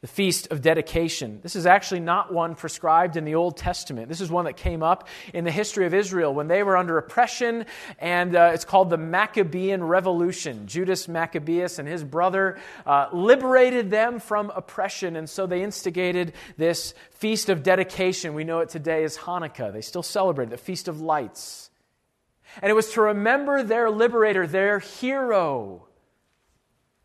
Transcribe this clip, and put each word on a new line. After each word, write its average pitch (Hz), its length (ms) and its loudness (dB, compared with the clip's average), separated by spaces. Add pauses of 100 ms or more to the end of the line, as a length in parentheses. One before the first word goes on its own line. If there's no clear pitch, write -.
the - 60 -16
Feast - 460 -2
of 147 100 -4
Dedication. 160 800 0
This 175 140 -10
is 175 100 0
actually 190 320 4
not 175 340 -2
one 165 220 -2
prescribed 165 640 0
in 160 80 -4
the 151 100 -4
Old 170 220 0
Testament. 127 520 -8
This 165 120 -8
is 180 100 -6
one 175 140 0
that 156 120 -6
came 170 240 -4
up 165 280 0 (260)
in 170 80 -4
the 170 80 0
history 196 360 0
of 165 60 0
Israel 180 400 2
when 147 140 -2
they 180 160 2
were 196 140 4
under 170 220 2
oppression, 233 680 0 (320)
and, 175 380 0
uh, 170 180 10
it's 165 100 -4
called 190 260 4
the 170 60 2
Maccabean 185 840 0
Revolution. 170 840 0
Judas 180 400 -2
Maccabeus 165 720 -4
and 143 80 -8
his 160 160 -6
brother, 185 560 0 (260)
uh, 143 260 4
liberated 247 760 6
them 226 300 2
from 208 340 -2
oppression, 185 600 -6
and 160 120 -8
so 190 180 -4
they 180 180 -2
instigated 180 680 -4 (240)
this 165 380 0 (160)
Feast 220 380 -4
of 170 160 0
Dedication. 185 720 0
We 156 100 -6
know 165 160 -2
it 160 80 -2
today 160 340 -2
as 156 140 -4
Hanukkah. 156 560 -8
They 107 80 -10
still 170 240 -10
celebrate 156 460 -2
the 117 60 -10
Feast 180 300 -10
of 156 140 -8
Lights. 151 680 -6 (920)
And 196 80 2
it 214 40 4
was 214 180 2
to 226 80 0
remember 247 640 2
their 226 260 2
liberator, 214 560 2
their 196 320 2
hero. 185 1080 -2 (1200)